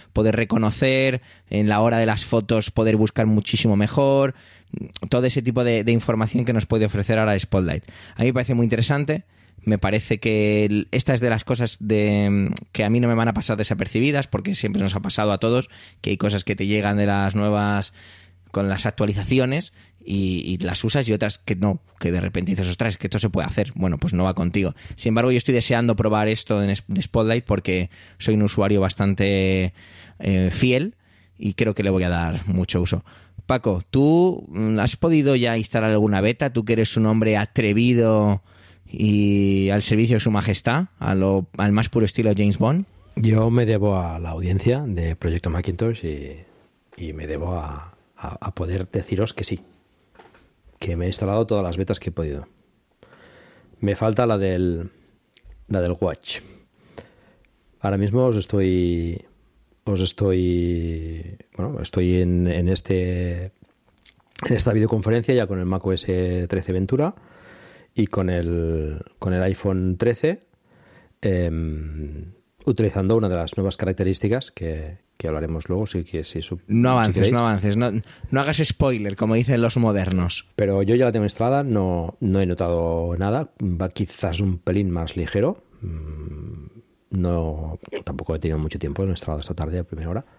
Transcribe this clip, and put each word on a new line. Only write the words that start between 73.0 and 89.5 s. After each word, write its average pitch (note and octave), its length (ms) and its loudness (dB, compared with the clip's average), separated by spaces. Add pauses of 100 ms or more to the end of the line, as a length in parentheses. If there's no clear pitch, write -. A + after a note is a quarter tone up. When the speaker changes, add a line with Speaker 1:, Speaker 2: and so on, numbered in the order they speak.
Speaker 2:
una G#2+ 120 2
de F2+ 80 -2
las E2 200 -6
nuevas F#2+ 200 -2
características F#2+ 760 -2
que, D#2+ 480 -8 (200)
que - 100 -6
hablaremos D#2+ 400 -6
luego, G2 180 -2
si, F2+ 180 -6
que, D#2+ 200 -8
si - 160 -8
su-, F2+ 280 -10
Speaker 1:
No A#2 200 4
Speaker 2:
si B2+ 40 2
Speaker 1:
avances, A2+ 220 2
Speaker 2:
queréis. F#2+ 180 4
Speaker 1:
no B2 80 2
avances, G#2 360 0
no, A#2 160 0 (380)
no C3 100 2
hagas D3 240 0
spoiler, A2+ 520 -2
como A2+ 180 2
dicen A#2 260 2
los A#2 160 2
modernos. F#2 720 0 (100)
Speaker 2:
Pero G2 260 2
yo G2 120 4
ya B2 120 4
la A#2 60 2
tengo G#2+ 140 2
instalada, B2+ 380 0
no, F#2 560 0
no G2 200 2
he G2 60 2
notado E2+ 720 0
nada, G#2+ 320 -2 (100)
va F#2 300 -2
quizás F2+ 500 -4
un F#2+ 180 0
pelín F#2 320 0
más E2 260 -4
ligero, G2+ 460 -2 (200)
mm, D#2 840 -12 (460)
no, D#2+ 640 -2 (260)
tampoco - 300 -6
he D#2 40 -4
tenido D#2 200 -2
mucho D#2 200 -4
tiempo, D2+ 240 -6
no F#2+ 80 -2
he - 20 -2
instalado D#2 280 -6
esta D#2+ 140 -10